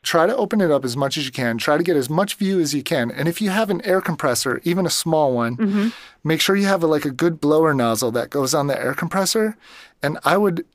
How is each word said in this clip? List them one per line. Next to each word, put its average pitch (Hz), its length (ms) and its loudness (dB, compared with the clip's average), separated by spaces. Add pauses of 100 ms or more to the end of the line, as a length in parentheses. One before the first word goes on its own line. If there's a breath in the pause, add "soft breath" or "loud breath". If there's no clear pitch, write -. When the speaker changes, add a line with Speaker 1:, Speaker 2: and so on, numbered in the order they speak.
Speaker 1:
Try 165 240 2
to 220 80 0
open 208 240 0
it 185 100 4
up 139 140 2
as 123 140 -4
much 139 200 -2
as 147 80 -4
you 131 60 -10
can. 120 260 -2
Try 147 200 0
to 151 60 0
get 170 120 2
as 131 140 0
much 185 260 0
view 190 240 0
as 147 160 0
you 139 80 -2
can. 127 260 -2
And 143 200 -2
if 170 120 -4
you 202 100 0
have 208 180 0
an 185 160 -2
air 190 160 2
compressor, 139 640 -2
even 175 200 0
a 160 40 -2
small 156 440 0
one, 117 220 0
Speaker 2:
Mm-hmm. 202 320 0 (380 loud breath)
Speaker 1:
make 156 160 0
sure 196 160 2
you 196 100 2
have 196 160 2
a, 165 40 2
like, 151 180 2
a 151 40 -2
good 156 300 0
blower 156 340 4
nozzle 117 380 0
that 117 180 -4
goes 135 240 -2
on 143 140 0
the 139 100 -2
air 127 160 -4
compressor. 196 640 -2 (460 loud breath)
And 151 240 -4
I 147 100 4
would 190 400 2